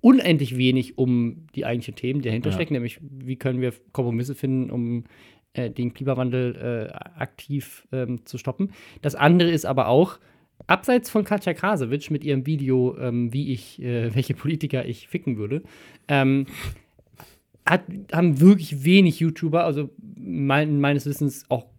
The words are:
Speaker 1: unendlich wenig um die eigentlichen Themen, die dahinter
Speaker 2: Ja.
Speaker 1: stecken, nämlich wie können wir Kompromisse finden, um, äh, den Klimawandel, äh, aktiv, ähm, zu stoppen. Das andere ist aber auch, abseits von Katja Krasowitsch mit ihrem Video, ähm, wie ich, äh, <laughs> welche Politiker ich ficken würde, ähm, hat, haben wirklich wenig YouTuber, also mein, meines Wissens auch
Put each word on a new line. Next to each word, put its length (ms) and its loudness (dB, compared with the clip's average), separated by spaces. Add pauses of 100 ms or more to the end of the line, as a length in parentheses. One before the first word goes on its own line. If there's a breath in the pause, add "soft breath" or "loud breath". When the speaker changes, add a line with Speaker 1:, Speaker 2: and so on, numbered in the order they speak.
Speaker 1:
unendlich 560 4
wenig 400 2
um 560 0
die 120 -6
eigentlichen 300 -4
Themen, 260 -4
die 80 -4
dahinter 200 -2
Speaker 2:
Ja. 60 0
Speaker 1:
stecken, 180 -2
nämlich 280 -6
wie 340 -10
können 260 -2
wir 120 -2 (180)
Kompromisse 420 -2
finden, 380 -2
um, 320 -4 (500 soft breath)
äh, 160 -6
den 240 -6
Klimawandel, 640 -2
äh, 380 -8 (260)
aktiv, 720 -10
ähm, 340 -6
zu 120 -14
stoppen. 340 -6 (300 loud breath)
Das 140 -2
andere 360 6
ist 140 0
aber 240 0
auch, 280 4 (500 soft breath)
abseits 420 2
von 140 0
Katja 300 -2
Krasowitsch 580 -2
mit 120 -4
ihrem 220 -2
Video, 540 0
ähm, 340 -2
wie 180 -4
ich, 300 -10
äh, 340 -4
<laughs> 0 -
welche 200 0
Politiker 500 -4
ich 220 -10
ficken 300 -6
würde, 260 -6 (440 loud breath)
ähm, 380 2 (1200 loud breath)
hat, 180 2 (280)
haben 280 2
wirklich 440 6
wenig 360 6
YouTuber, 440 0
also 260 -2 (280)
mein, 640 0
meines 260 0
Wissens 440 -4
auch 160 -2 (140)